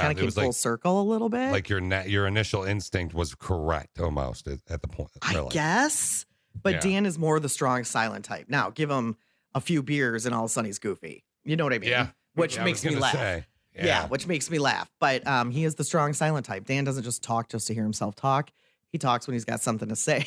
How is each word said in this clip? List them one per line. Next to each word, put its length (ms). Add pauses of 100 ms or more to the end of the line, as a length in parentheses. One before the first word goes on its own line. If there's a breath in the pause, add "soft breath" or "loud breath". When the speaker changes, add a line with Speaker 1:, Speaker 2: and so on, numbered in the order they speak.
Speaker 1:
kinda 120
Speaker 2:
it 40
Speaker 1:
came 80
Speaker 2:
was 100
Speaker 1:
full 120
Speaker 2:
like, 80
Speaker 1:
circle 480
a 20
little 240
bit. 240
Speaker 2:
like 160
your 120
na-, 220
your 240
initial 380
instinct 500
was 200
correct 640
almost 480
at, 120 (100)
at 100
the 80
point. 220 (120)
Speaker 1:
I 120
Speaker 2:
Really. 160
Speaker 1:
guess. 760 (380)
But 120
Speaker 2:
Yeah. 60
Speaker 1:
Dan 260
is 120
more 200
the 100
strong, 360
silent 400
type. 240
Now, 220
give 200
him 260 (380)
a 60
few 220
beers 440
and 80
all 100
of 60
a 20
sudden 140
he's 140
goofy. 440 (200)
You 120
know 80
what 80
I 60
mean? 120
Speaker 2:
Yeah. 180 (260)
Speaker 1:
Which 220
Speaker 2:
Yeah, 60
I 20
Speaker 1:
makes 180
Speaker 2:
was 40
Speaker 1:
me 60
Speaker 2:
gonna 100
Speaker 1:
laugh. 120
Speaker 2:
say. 320 (280)
Speaker 1:
Yeah, 120
Speaker 2:
Yeah. 220
Speaker 1:
which 180
makes 240
me 80
laugh. 400
But, 280
um, 260
he 120
is 120
the 80
strong, 280
silent 320
type. 220
Dan 160
doesn't 220
just 180
talk 260
just 200
to 60
hear 100
himself 320
talk. 340 (400)
He 80
talks 300
when 60
he's 100
got 180
something 260
to 80
say. 300